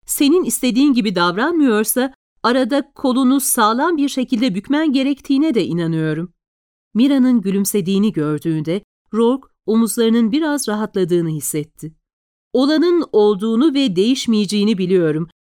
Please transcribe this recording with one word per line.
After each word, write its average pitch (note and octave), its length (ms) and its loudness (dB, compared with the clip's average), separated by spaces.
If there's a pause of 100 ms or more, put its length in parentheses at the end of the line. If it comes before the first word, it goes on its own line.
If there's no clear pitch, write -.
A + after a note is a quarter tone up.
senin D#4 380 2
istediğin B3+ 480 0
gibi G#3+ 220 0
davranmıyorsa A#3 1000 0 (280)
arada B3+ 500 0
kolunu C4 480 0
sağlam B3+ 560 0
bir C#4+ 120 -2
şekilde B3 460 -2
bükmen C#4+ 380 -2
gerektiğine C#4 600 0
de F#3+ 100 0
inanıyorum." D#3+ 680 -4 (640)
Mira'nın B3+ 460 4
gülümsediğini G3 720 0
gördüğünde D#3 680 -4 (320)
Rourke A#3+ 340 0 (180)
omuzlarının A3+ 640 0
biraz D4 360 -2
rahatladığını F#3 600 -2
hissetti. D#3 640 -8 (580)
"Olanın D#4 600 2
olduğunu A3 600 2
ve C4+ 220 0
değişmeyeceğini G#3+ 840 0
biliyorum E3+ 500 0 (160)